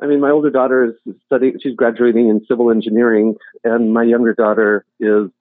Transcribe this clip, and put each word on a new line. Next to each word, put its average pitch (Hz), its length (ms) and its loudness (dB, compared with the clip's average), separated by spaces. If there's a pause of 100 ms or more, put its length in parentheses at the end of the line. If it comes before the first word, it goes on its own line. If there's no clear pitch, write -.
I 139 40 -6
mean, 143 140 0
my 143 100 0
older 147 200 0
daughter 131 340 0
is 113 300 -8 (120)
studying, 131 340 -2
she's 131 140 -8
graduating 117 540 0
in 107 180 0
civil 120 240 0
engineering, 110 640 0 (300)
and 113 280 0
my 117 120 0
younger 117 300 0
daughter 107 500 0 (160)
is 107 280 0 (120)